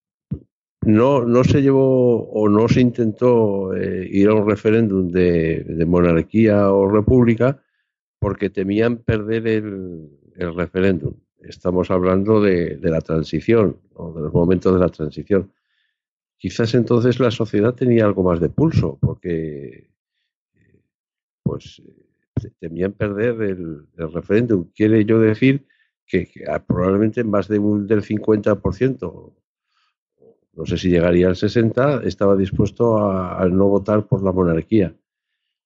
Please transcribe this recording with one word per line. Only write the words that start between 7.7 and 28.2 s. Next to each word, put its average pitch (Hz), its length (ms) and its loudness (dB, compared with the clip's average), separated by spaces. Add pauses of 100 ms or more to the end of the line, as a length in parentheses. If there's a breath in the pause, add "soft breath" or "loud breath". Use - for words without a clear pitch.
porque 98 320 -4
temían 107 480 -2
perder 113 480 -4
el, 95 640 -6 (280)
el 87 180 -6
referéndum. 87 600 -2 (260)
Estamos 90 500 -4
hablando 95 500 0
de, 85 360 0
de 82 140 -4
la 80 100 -2
transición, 80 800 -2 (160)
o 85 180 -14
de 80 100 -10
los 80 120 -6
momentos 90 400 2
de 92 60 2
la 87 100 2
transición. 80 600 -6 (840)
Quizás 113 380 -4
entonces 120 440 0
la 123 120 0
sociedad 110 440 -2
tenía 120 300 2
algo 101 180 0
más 90 160 2
de 80 120 0
pulso, 80 500 -2
porque, 80 880 -8 (1500)
pues, - 380 -10 (640)
eh, - 140 -16
temían 85 340 -6
perder 110 480 -4
el, 85 460 -8 (100)
el 80 160 -10
referéndum. 98 640 -2
Quiere 107 320 2
yo 113 120 2
decir 120 480 2 (400)
que, 90 200 -2
que, - 200 -20
ah, 76 160 -4
probablemente 101 640 0
más 101 240 -2
de 104 100 0
un, 104 280 -2
del 104 160 0
cincuenta 107 580 -2